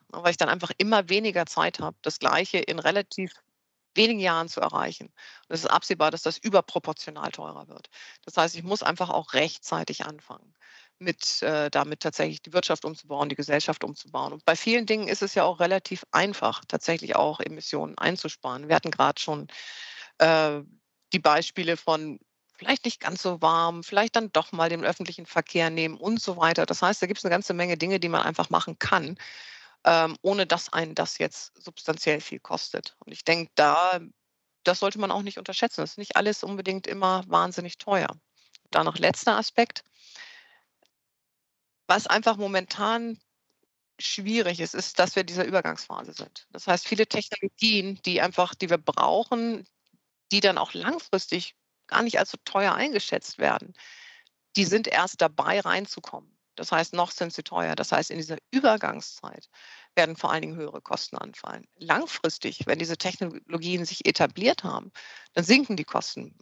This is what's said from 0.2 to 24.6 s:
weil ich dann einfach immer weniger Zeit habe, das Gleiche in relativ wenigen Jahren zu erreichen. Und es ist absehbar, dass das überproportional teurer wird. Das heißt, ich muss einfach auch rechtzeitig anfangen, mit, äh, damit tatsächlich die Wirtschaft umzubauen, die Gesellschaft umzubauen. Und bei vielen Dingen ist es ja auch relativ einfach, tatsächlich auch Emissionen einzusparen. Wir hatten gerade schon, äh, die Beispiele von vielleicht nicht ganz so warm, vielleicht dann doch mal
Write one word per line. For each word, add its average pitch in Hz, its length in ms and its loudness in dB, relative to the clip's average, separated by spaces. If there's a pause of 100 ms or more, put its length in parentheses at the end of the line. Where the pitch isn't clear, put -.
weil 175 100 4
ich 170 40 -8
dann 208 120 2
einfach 175 300 -2
immer 202 300 4
weniger 190 380 0
Zeit - 320 0
habe, 151 240 -6
das - 160 -4
Gleiche 165 400 2
in 160 220 -2
relativ 185 520 0 (600)
wenigen 220 260 4
Jahren 170 280 0
zu - 140 -6
erreichen. - 460 -2 (400)
Und 165 60 -4
es 165 100 -4
ist - 60 -2
absehbar, 156 400 2
dass 165 120 -4
das - 160 -2
überproportional 160 920 -2
teurer 73 380 -12
wird. - 220 -20 (340)
Das - 140 -2
heißt, 170 180 4
ich 165 60 -10
muss 190 200 -2
einfach 180 280 0
auch - 240 -2
rechtzeitig - 720 -2
anfangen, - 480 -18 (440)
mit, - 440 -2
äh, 151 280 2
damit 147 300 0
tatsächlich 156 400 -2
die 160 140 -10
Wirtschaft 175 320 0
umzubauen, 147 420 -4
die 139 60 -6
Gesellschaft 147 500 0
umzubauen. 143 480 -6
Und 156 140 -14
bei 165 100 6
vielen 226 300 2
Dingen 214 220 0
ist 202 120 -2
es 196 140 -4
ja 190 100 4
auch 175 160 2
relativ 185 500 0
einfach, 180 560 0
tatsächlich - 500 -2
auch 151 220 4
Emissionen 151 600 -6
einzusparen. 147 720 -4
Wir 160 80 6
hatten 165 140 0
gerade 143 300 2
schon, 147 280 -4 (720)
äh, 156 440 2 (500)
die 185 60 2
Beispiele 165 580 2
von 156 420 -2 (380)
vielleicht - 300 0
nicht 233 120 -4
ganz - 220 -6
so 175 220 -2
warm, 170 420 2
vielleicht 214 320 2
dann 220 160 0
doch 160 200 2
mal 165 180 2